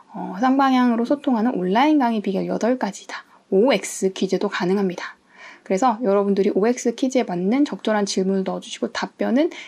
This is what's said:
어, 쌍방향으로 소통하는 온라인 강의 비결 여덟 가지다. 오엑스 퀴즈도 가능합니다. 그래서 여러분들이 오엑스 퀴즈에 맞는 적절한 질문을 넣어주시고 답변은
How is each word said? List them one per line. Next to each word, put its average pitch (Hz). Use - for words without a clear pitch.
어, 185
쌍방향으로 254
소통하는 254
온라인 247
강의 233
비결 190
여덟 214
가지다. -
오엑스 196
퀴즈도 190
가능합니다. 190
그래서 214
여러분들이 202
오엑스 233
퀴즈에 262
맞는 202
적절한 208
질문을 190
넣어주시고 185
답변은 220